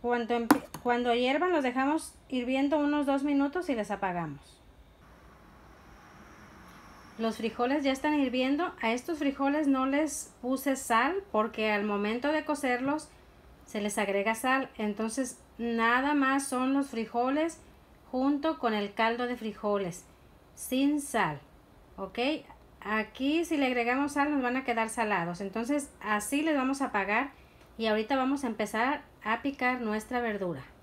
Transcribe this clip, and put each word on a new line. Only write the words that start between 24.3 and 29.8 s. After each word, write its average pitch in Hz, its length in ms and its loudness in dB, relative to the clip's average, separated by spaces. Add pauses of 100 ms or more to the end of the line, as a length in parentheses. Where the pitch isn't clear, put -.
nos 277 100 2
van 247 140 0
a 262 80 -2
quedar 226 240 0
salados. 190 540 -2
Entonces 233 480 -2 (100)
así 214 420 0
les 311 140 2
vamos 269 260 0
a 262 40 0
apagar 214 460 0 (460)
y 220 100 0
ahorita 220 280 2
vamos 269 300 0
a - 20 0
empezar 226 540 0 (200)
a 226 200 -2
picar 254 400 0